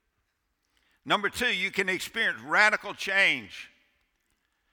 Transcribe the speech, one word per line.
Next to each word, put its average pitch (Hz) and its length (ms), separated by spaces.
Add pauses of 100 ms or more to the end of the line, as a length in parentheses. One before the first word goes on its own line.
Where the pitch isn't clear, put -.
(1080)
Number 196 200
two, 233 260
you 185 160
can 190 180
experience 185 520
radical 196 520
change. 165 800 (1040)